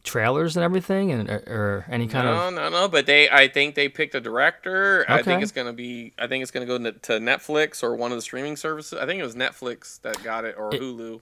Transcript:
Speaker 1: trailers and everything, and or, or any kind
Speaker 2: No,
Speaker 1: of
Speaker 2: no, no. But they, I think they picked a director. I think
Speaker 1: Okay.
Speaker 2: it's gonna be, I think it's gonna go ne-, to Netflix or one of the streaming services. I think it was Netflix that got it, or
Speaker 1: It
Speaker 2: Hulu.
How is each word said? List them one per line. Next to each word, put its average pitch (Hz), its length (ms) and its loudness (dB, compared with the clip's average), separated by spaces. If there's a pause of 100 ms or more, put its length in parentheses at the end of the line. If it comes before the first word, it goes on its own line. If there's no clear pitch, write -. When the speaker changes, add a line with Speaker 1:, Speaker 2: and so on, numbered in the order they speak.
Speaker 1:
trailers 139 520 0
and 175 80 2
everything, 190 480 0
and 107 180 -2
or, 104 160 -4
or 104 440 -2
any 120 180 -2
kind 123 180 -2
Speaker 2:
No, 165 220 0
Speaker 1:
of 185 60 -4
Speaker 2:
no, 156 160 -4
no. 175 180 2
But 156 180 2
they, 143 240 8
I 139 200 10
think 143 260 0
they 143 140 2
picked 151 260 -4
a 127 60 -4
director. 170 880 2
I 117 80 4
think 139 180 2
Speaker 1:
Okay. 190 80 0
Speaker 2:
it's 214 80 -4
gonna 120 220 -6
be, 120 440 -12
I 120 100 -4
think 131 140 -4
it's 127 100 -8
gonna 123 140 -6
go 123 120 -2
ne-, 117 160 -4
to - 260 -4
Netflix 151 640 0
or 120 120 -2
one 120 160 -4
of 123 60 -4
the 113 60 -8
streaming 139 320 -8
services. 156 420 -8
I 131 80 -4
think 180 140 -4
it 175 40 -6
was 117 120 -10
Netflix - 640 -6
that 110 220 -8
got 113 220 -4
it, 110 120 -8
or 107 160 -4
Speaker 1:
It 131 80 -4
Speaker 2:
Hulu. 117 400 -10